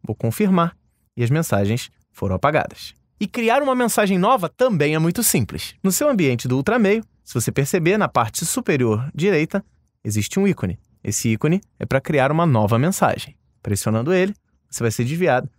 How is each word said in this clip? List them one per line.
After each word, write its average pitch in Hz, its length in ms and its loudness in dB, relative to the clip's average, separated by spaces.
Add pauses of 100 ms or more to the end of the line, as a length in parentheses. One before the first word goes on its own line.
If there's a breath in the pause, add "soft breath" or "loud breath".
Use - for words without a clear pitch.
Vou 107 120 -6
confirmar 175 600 0 (400)
e 120 80 -2
as 113 60 0
mensagens 117 600 0 (200)
foram 95 240 -4
apagadas. - 580 -2 (280)
E 208 60 -4
criar 233 340 0
uma 262 140 0
mensagem 214 420 2
nova 196 320 2
também 156 460 0
é 160 40 0
muito 170 220 0
simples. - 640 -2
No 190 80 2
seu 294 180 0
ambiente 143 380 0
do 127 100 0
Ultramail, 214 460 2 (200)
se - 100 -20
você 127 180 -2
perceber, 175 460 0
na 190 120 0
parte 117 340 -2
superior 131 720 0
direita, 170 500 0 (400)
existe 107 360 -4
um 196 80 2
ícone. 92 320 -2 (240)
Esse - 260 -2
ícone 151 320 0 (160)
é - 80 -8
pra 135 160 0
criar 139 300 0
uma 160 140 2
nova 113 340 4
mensagem. 151 580 -2 (240)
Pressionando 110 520 -2
ele, 190 200 0 (360)
você - 120 -10
vai 117 80 2
ser 120 140 -2
desviado 143 560 0